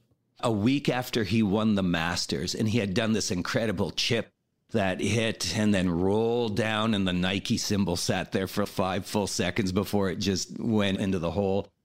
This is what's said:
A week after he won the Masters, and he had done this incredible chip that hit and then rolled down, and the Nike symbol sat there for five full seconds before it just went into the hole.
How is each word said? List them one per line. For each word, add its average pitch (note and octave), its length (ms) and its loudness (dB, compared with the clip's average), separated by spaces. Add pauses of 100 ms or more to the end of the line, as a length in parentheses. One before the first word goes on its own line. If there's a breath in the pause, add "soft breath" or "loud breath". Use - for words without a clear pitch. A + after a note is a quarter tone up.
(400)
A B2 100 2
week B2 400 2
after B2 340 -2
he A2 180 2
won G#2+ 320 2
the G2 80 2
Masters, E2+ 720 -2
and G#2+ 140 0
he G#2+ 100 0
had G2+ 140 0
done A2 200 0
this G2+ 180 -2
incredible F#2+ 600 -2
chip - 380 -2 (420)
that G2 280 0
hit G#2 560 -2
and G#2+ 160 4
then F#2 160 2
rolled G#2+ 640 0
down, A2 380 0
and G2 160 0
the F2+ 60 0
Nike F#2 420 0
symbol F#2+ 400 0
sat F2+ 360 -2
there F#3+ 160 0
for G#2 180 0
five F#2+ 400 -2
full G2+ 220 0
seconds F2+ 440 0
before G2 380 0
it E2 80 -4
just F#2 400 -2
went G2+ 400 2
into G2 220 0
the E2 100 -2
hole. G2 380 -2 (160)